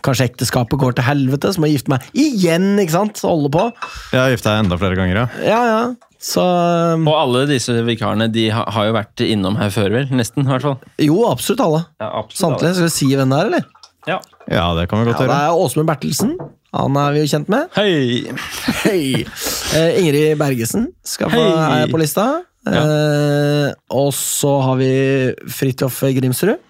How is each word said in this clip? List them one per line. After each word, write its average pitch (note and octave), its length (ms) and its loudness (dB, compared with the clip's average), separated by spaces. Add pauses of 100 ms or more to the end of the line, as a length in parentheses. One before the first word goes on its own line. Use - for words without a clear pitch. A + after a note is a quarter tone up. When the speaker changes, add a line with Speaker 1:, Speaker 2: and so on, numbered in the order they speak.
Speaker 1:
Kanskje B2+ 240 0
ekteskapet C3 540 -2
går B2+ 160 0
til C#3 80 0
helvete, C#3+ 500 0
så E3+ 60 -4
må D3+ 80 2
jeg D3+ 100 2
gifte C#3 140 -2
meg B2+ 100 0 (100)
igjen, G3 680 2
ikke E3+ 100 0
sant? G3+ 320 -2
Holde D#3+ 280 0
på. F3+ 180 2 (420)
Speaker 2:
Jeg B2+ 80 2
har C3 140 4
giftet A2 180 0
deg G#2+ 140 2
enda F2 140 0
flere F#2 200 0
ganger, F#2 160 0
ja. A#2+ 120 0 (200)
Speaker 1:
Ja, G#3+ 180 2
ja. A3+ 180 0 (360)
Så, - 240 -2 (520)
um, D#3+ 120 0
Speaker 3:
Og D3+ 80 4
alle C3+ 320 2
disse C3 240 -2 (160)
vikarene, A2 440 0
de A2+ 200 0
ha, A2 160 -2
har G#2 200 -2
jo A2 80 0
vært G#2 280 -4
innom G2 360 0
her G#2 120 0
før, G2 200 0
vel? B2+ 200 -2
Nesten, B2+ 320 -2
i C3+ 80 0
hvert C3 120 -2
fall. C#3+ 160 -2 (200)
Speaker 1:
Jo, D3+ 220 2 (100)
absolutt A3+ 320 -2
alle. E3 220 2 (160)
Speaker 3:
Ja, A2 180 -8
absolutt - 200 -10
Speaker 1:
Samtlige. D#3+ 280 0
Speaker 3:
alle. F3+ 80 0
Speaker 1:
Skal E3+ 160 2
vi - 60 -6
si C#3 180 0
hvem C3+ 160 2
det C#3 80 2
er, F#3+ 80 2
eller? E4+ 180 0 (420)
Speaker 3:
Ja. G#3 120 -4 (320)
Speaker 2:
Ja, F2 240 2
det E2+ 160 -2
kan G#2+ 80 0
vi A#2 140 2
godt - 80 -2
Speaker 1:
Ja, C3 60 2
det - 40 0
Speaker 2:
gjøre. C#3+ 160 2
Speaker 1:
er F3+ 160 2
Åsmund D#3 240 0
Bertelsen. E3 480 -2 (400)
Han C3 220 0
er C#3+ 160 2
vi D3+ 100 2
jo C#3+ 80 0
kjent D3 180 -2
med. C#4 260 0
Speaker 3:
Hei! D3 520 0 (560)
Speaker 1:
Hei! D3 420 0 (500)
Eh, E3 280 4
Ingrid D3+ 360 2
Bergesen C#3 500 -2 (160)
skal - 260 -4
få, A#3+ 120 4
Speaker 3:
Hei! D#3 420 2
Speaker 1:
er - 20 0
på D#3+ 140 0
lista. E3+ 260 0 (400)
Speaker 3:
Ja. - 160 0
Speaker 1:
Eh, D3 920 0 (180)
og C#3 240 0
så - 480 0
har C3 140 2
vi C3 140 2 (560)
Fridtjof B2+ 540 -4 (140)
Grimsrud. C3+ 440 0 (120)